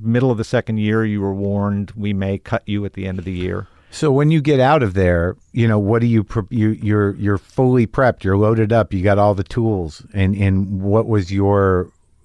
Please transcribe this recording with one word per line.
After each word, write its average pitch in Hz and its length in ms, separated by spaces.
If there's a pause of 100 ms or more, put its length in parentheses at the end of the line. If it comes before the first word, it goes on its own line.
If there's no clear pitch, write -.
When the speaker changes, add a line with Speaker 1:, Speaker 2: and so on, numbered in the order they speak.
Speaker 1:
middle 120 300
of 110 60
the 110 60
second 110 360
year, 110 260
you 104 160
were 98 120
warned, 101 640
"We 104 180
may 98 240
cut - 280
you 101 200
at 95 80
the 95 140
end 92 120
of 82 60
the 95 60
year." 92 360 (220)
Speaker 2:
So 151 220
when 143 200
you 160 100
get 139 180
out 135 240
of 95 100
there, 90 440 (160)
you 117 140
know, 107 120
what 110 220
do 120 60
you, 113 180
pre-, 113 240
you, 110 220
you're, 101 440
you're 101 220
fully 127 500
prepped, 123 380
you're 95 120
loaded 110 360
up, 107 200
you 95 80
got 101 160
all 104 160
the 95 120
tools. 101 680
And, 98 220
and 98 460
what 107 260
was 101 240
your 98 580 (360)